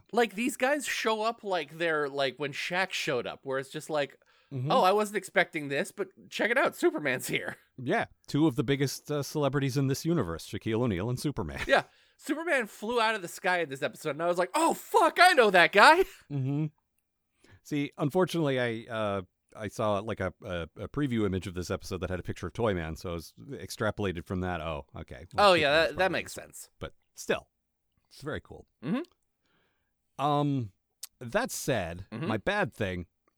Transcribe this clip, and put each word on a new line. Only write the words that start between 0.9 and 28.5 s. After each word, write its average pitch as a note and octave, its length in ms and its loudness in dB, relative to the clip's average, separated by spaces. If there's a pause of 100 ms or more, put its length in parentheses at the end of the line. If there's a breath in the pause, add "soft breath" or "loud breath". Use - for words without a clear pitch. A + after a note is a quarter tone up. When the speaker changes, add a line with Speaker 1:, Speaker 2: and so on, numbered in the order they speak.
Speaker 1:
up A#3 200 -4
like D#3+ 340 -2
they're, D#3+ 300 2
like, C#3 300 -2
when C#3+ 160 -4
Shaq F#3 400 -2
showed B2 340 -2
up, D#2 160 -8
where C3+ 160 -2
it's C3+ 100 -6
just - 200 -10
like, D3 280 -2 (360 soft breath)
Speaker 2:
Mm-hmm. C3+ 180 -4
Speaker 1:
"Oh, B3 120 4
I F#3 100 6
wasn't G#3+ 240 0
expecting E3+ 500 -2
this, C#3+ 240 -4
but - 160 -8 (220)
check - 220 0
it A#3+ 60 0
out, - 160 2
Superman's D3 540 0
here." A#2 300 -4 (200)
Speaker 2:
Yeah, D3+ 280 -2 (220)
two D3+ 200 4
of C3+ 80 0
the C#3 80 0
biggest, C#3 480 -2
uh, D3 120 -2
celebrities C#3 520 -2
in C#3 120 2
this C3+ 180 -2
universe, A2 420 -2
Shaquille A2 360 -4
O'Neal G#2+ 260 0
and B2 100 -4
Superman. A2 480 -6
Speaker 1:
Yeah, A#3 160 4 (320 soft breath)
Superman D4+ 520 -2
flew A#3 340 -4
out A3 120 2
of G#3 80 -6
the E3+ 60 -8
sky F3+ 320 -2
in E3 100 -2
this C3+ 140 -6
episode, C#3+ 280 -4
and D3 120 -4
I E3+ 40 0
was F3 100 2
like, F#3 180 0
"Oh, D#4 180 4
fuck, - 480 2
I F#4 120 10
know A#3 180 6
that E3+ 220 8
guy." D4+ 320 10 (120)
<laughs> - 140 -20
Speaker 2:
Mm-hmm. C#3+ 360 -2 (960 soft breath)
See, D3 340 -4
unfortunately, D#3+ 600 2
I, A#2 320 -2
uh, G#2 320 -2 (320)
I G#2+ 140 -8
saw, G#2 320 0
like, G#2 220 -4
a, F#2 120 -2 (120)
a, F2 220 -4 (100)
a F#2 100 -8
preview A#2+ 380 0
image F#2 220 0
of F2+ 60 -8
this F2 160 -6
episode F#2+ 300 -4
that F2+ 100 -4
had F2+ 120 -4
a - 20 -14
picture - 240 -8
of E2 60 -12
Toyman, F2 440 -2
so F#2 140 -10
I - 40 -6
was D#2+ 180 -12 (180)
extrapolated F#2+ 720 -4
from F#2+ 180 -4
that. F2+ 200 -4
Oh, D#2 240 -8 (120)
okay. - 360 -14
Well, G3+ 180 6
Speaker 1:
Oh, - 40 6
yeah, D#3 100 2
Speaker 2:
Superman's C#3 60 2
Speaker 1:
that, D#3+ 180 4
that - 80 -10
Speaker 2:
probably F#3 160 2
Speaker 1:
makes G2+ 220 -6
Speaker 2:
this, - 100 -12
Speaker 1:
sense. - 240 -20 (100)
Speaker 2:
but - 140 -10 (220)
still, - 320 -4 (600)
it's - 120 -20
very C3 200 -8
cool. - 240 -20 (160)